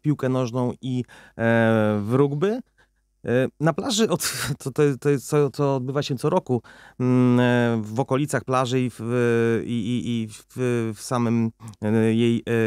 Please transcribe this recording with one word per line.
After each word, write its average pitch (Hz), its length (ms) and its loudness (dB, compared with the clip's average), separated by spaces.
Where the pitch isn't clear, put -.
piłkę 139 260 0
nożną 127 440 -2
i, 127 220 -4
e, 113 40 -2
w 104 80 -6
rugby. 147 480 0
E, 123 220 0
na 160 120 2
plaży 208 360 -2
od-, - 240 -2
<laughs> 143 140 -6
to, 135 80 -6
to, 151 120 0
to 147 100 0
jest 139 160 -2
co, 147 240 0
co 139 260 -2
odbywa 135 260 -4
się 135 140 -4
co 147 140 -2
roku, 143 320 0
mm, 127 400 4
e, 120 420 2
w 107 180 -6
okolicach 139 440 -2
plaży 131 360 0
i 127 100 -2
w, - 100 -18
i, 117 60 -6
i, 117 380 -4
i 107 60 -8
w, - 160 -18
w - 80 -18
samym, 117 480 0
e, 110 320 2
jej, 117 280 2